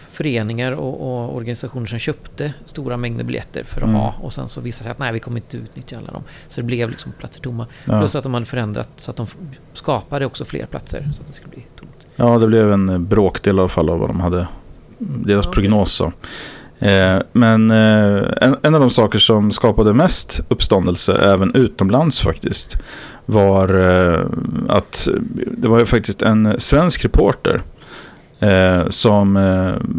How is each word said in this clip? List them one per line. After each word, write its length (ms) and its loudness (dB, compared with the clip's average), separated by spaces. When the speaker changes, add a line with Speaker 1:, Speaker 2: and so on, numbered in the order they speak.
Speaker 1:
föreningar 600 -4
och, 300 -8
och 80 -10
organisationer 500 -10
som 140 -8
köpte 540 -8
stora 320 -10
mängder 260 -6
biljetter 400 -10
för 180 -8
att 60 -2
Speaker 2:
Mm. 80 0
Speaker 1:
ha, 260 -2
och 120 -10
sen 140 -10
så 140 -12
visade 220 -12
sig 80 -10
att, 80 -12
"Nej, 140 -6
vi 60 -6
kommer 180 -10
inte 200 -12
utnyttja 400 -16
alla 140 -16
dem." 120 -12
Så 140 -10
det 60 -6
blev 220 -4
liksom 300 -14
platser 220 -18
tomma. 260 -10
Speaker 2:
Ja. 140 0
Speaker 1:
Plus 160 0
att 80 -4
de 100 -6
hade 120 -4
förändrat 500 -6
så 160 -14
att 60 -14
de 60 -8
f-, 340 -14
skapade 520 -6
också 200 -10
fler 200 -10
platser 360 -10
så 60 -16
att 60 -20
det 60 -20
skulle 180 -20
bli 140 -20
tomt. 100 -20
Speaker 2:
Ja, 240 4
det 80 6
blev 240 4
en, 180 2
eh, 80 0
bråkdel 580 0
i 40 2
alla 100 2
fall 200 0
av 100 -2
vad 100 -2
de 100 -4
hade, 280 -2
deras 480 -2
Speaker 3:
Okej. 60 -8
Speaker 2:
prognos 300 2
sa. 180 -2
Eh, 400 4
men, 400 4
eh, 520 4
en, 200 4
en 140 4
av 60 4
de 80 4
saker 300 2
som 320 4
skapade 420 2
mest 540 0
uppståndelse, 640 0
även 420 4
utomlands 640 2
faktiskt, 580 -2
var, 420 4
eh, 60 0
att 380 0
det 100 -2
var 120 6
ju 60 4
faktiskt 360 -2
en 380 2
svensk 460 0
reporter, 560 0
eh, 500 2
som, 480 2
eh, 360 2